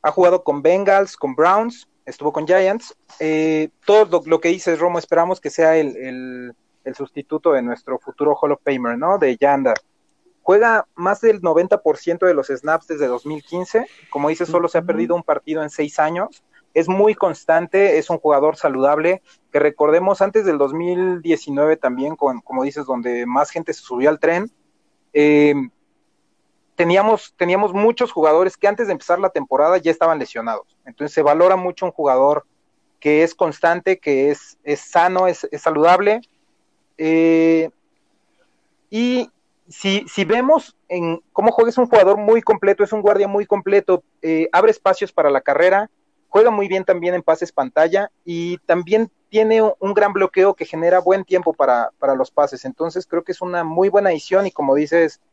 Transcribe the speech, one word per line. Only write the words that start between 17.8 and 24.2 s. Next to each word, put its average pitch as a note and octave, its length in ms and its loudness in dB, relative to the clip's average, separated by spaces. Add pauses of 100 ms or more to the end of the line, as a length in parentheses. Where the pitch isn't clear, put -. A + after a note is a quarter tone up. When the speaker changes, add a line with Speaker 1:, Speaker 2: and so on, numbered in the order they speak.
Speaker 1:
es D3+ 120 -4
un E3 100 -4
jugador D3+ 360 2
saludable, D3 680 0 (300)
que D3 80 -2
recordemos D3+ 640 0
antes G3+ 240 0
del D#3+ 120 0
dos C#3 160 0
mil F3+ 480 -4
diecinueve D#3 540 0
también, C3+ 400 -6
con, C3 240 -4
como C3 240 -8
dices, C#3+ 220 -8
donde A#2+ 400 -6
más C3 240 -2
gente E3 240 -10
se - 80 -12
subió C3 280 -2
al D#3 100 -2
tren, E3+ 300 -2 (600)